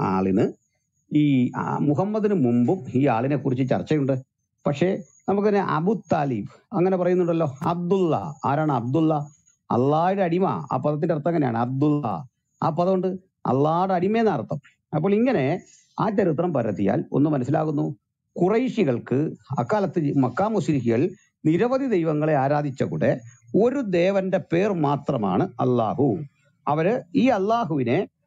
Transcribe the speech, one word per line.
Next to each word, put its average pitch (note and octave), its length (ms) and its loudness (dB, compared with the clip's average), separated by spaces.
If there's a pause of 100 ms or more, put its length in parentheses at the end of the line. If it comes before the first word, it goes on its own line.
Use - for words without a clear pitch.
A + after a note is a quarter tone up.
ആളിന് F#2+ 460 2 (680)
ഈ, C#3+ 420 2
ആ, - 220 -4
മുഹമ്മദിന് G3+ 560 0
മുമ്പും B2 520 2 (100)
ഈ C3+ 120 2
ആളിനെ C3 280 0
കുറിച്ച് C3 340 -2
ചർച്ചയുണ്ട്. C3 480 0 (500)
പക്ഷേ F3+ 360 -2 (260)
നമുക്ക് G3+ 180 0
തന്നെ G3+ 140 2
അബു E3+ 420 -2 (100)
താലിബ് C#3+ 600 -4
അങ്ങനെ F#3 220 2
പറയുന്നുണ്ടല്ലോ. F3 640 0
അബ്ദുള്ള, E3+ 720 -2 (120)
ആരാണ് D3+ 260 0
അബ്ദുള്ള? D3 580 0 (420)
അള്ളാഹയുടെ D#3 500 2
അടിമ. E3+ 500 0
ആ C3+ 60 0
പദത്തിന്റെ D3+ 360 -2
അർത്ഥം D3+ 160 -2
എങ്ങനെയാണ്? C#3 280 0
അബ്ദുള്ള. C3 720 -2 (360)
ആ D3+ 60 0
പദമുണ്ട്, F3+ 380 0 (400)
അള്ളാഹയുടെ D#3+ 460 2
അടിമയെന്ന G#3 360 2
അർത്ഥം. C3+ 300 -4 (360)
അപ്പോൾ F3 180 0
ഇങ്ങനെ G#3 480 2 (380)
ആ F#3+ 100 0
ചരിത്രം F3+ 440 0
പരത്തിയാൽ G#2+ 580 0
ഒന്ന് C#3+ 180 2
മനസ്സിലാകുന്നു, D3+ 640 -2 (440)
ഖുറൈശികൾക്ക് F3 920 0 (280)
അക്കാലത്ത് F3+ 400 -2
ഈ D3 140 0
മക്കാ C#3 340 0
മുശ്രിക്കുകൾ C#3+ 640 0 (360)
നിരവധി A#3+ 400 2
ദൈവങ്ങളെ D#3 500 0
ആരാധിച്ച C#3 480 0
കൂടെ - 360 0 (360)
ഒരു B3 240 2
ദേവന്റെ F#3+ 600 0 (140)
പേർ G3 200 0
മാത്രമാണ് C#3+ 760 0 (100)
അല്ലാഹു. A#2+ 580 0 (500)
അവര് E3+ 340 0 (140)
ഈ G#3+ 120 4
അല്ലാഹുവിനെ, F#3+ 800 0 (200)